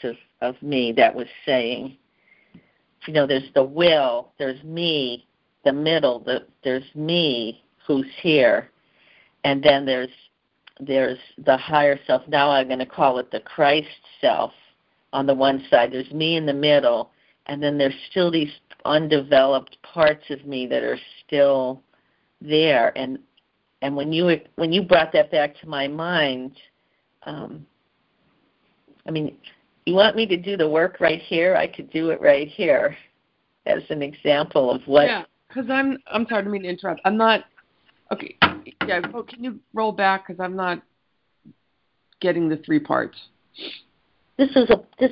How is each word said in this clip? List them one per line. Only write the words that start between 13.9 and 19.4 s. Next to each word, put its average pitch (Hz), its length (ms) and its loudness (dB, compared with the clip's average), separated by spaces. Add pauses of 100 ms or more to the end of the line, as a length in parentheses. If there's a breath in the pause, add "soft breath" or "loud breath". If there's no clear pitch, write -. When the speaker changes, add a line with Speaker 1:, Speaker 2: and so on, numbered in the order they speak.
Speaker 1:
self 117 320 0 (600)
on 135 140 -4
the 139 80 2
one 135 340 0
side. 120 240 4
There's 131 200 -8
me 160 240 -2
in 156 100 -4
the 143 80 0
middle, 139 560 2 (360)
and 143 160 -8
then 147 140 0
there's 135 180 0 (160)
still 175 200 0
these 151 220 -2 (320)
undeveloped 139 1000 2